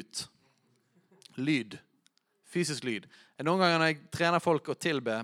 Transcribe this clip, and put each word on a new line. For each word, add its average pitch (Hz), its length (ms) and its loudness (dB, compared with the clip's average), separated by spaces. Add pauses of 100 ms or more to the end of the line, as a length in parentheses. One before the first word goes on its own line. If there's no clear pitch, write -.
ut. - 240 -12 (1160)
Lyd. 120 360 -2 (760)
Fysisk 151 340 -4
lyd. 110 220 -6 (400)
Noen 185 160 2
ganger 170 160 4
når 160 140 2
jeg 147 80 -6 (120)
trener 170 300 2
folk 156 300 0
å - 80 -8
tilbe 123 440 -2